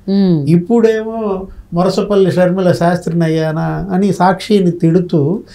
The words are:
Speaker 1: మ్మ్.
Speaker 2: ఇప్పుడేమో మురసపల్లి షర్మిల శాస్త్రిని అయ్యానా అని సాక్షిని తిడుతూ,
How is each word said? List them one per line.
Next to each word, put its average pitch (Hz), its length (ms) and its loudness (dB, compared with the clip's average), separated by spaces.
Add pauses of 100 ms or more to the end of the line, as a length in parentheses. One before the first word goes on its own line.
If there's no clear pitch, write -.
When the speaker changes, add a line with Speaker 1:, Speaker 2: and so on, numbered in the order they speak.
Speaker 1:
మ్మ్. 185 380 2
Speaker 2:
ఇప్పుడేమో 220 1000 0 (260)
మురసపల్లి 190 580 0
షర్మిల 180 400 2
శాస్త్రిని 170 540 0
అయ్యానా 160 680 -4
అని 185 220 0
సాక్షిని 185 580 2
తిడుతూ, 170 720 0 (120)